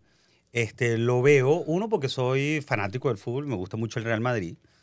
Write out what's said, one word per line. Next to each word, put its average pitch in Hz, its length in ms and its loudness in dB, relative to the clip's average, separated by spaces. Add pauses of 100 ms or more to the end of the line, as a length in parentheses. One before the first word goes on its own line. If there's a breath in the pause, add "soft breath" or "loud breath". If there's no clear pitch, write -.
(540)
Este, 117 440 0
lo 123 240 2
veo, 135 280 6 (180)
uno, 185 220 -2
porque 151 200 0
soy 135 560 0
fanático 117 440 -2
del 107 80 -2
fútbol, 131 280 -6
me 135 100 -4
gusta 92 220 -6
mucho 113 220 -4
el 110 60 -6
Real 113 160 -2
Madrid. 113 340 -4 (280)